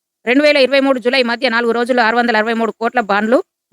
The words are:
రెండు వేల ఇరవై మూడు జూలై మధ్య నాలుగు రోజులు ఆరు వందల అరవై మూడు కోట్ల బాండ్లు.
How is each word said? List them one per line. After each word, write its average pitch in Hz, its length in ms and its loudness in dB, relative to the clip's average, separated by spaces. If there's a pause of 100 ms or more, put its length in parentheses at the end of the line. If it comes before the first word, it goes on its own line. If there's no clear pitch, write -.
(260)
రెండు 254 180 0
వేల 294 140 4
ఇరవై 269 220 2
మూడు 269 200 0
జూలై 247 240 0
మధ్య 233 260 -2
నాలుగు 233 220 0
రోజులు 240 300 0
ఆరు 220 140 2
వందల 240 220 0
అరవై 220 160 0
మూడు 226 180 -2
కోట్ల 233 280 -4
బాండ్లు. 214 440 0 (300)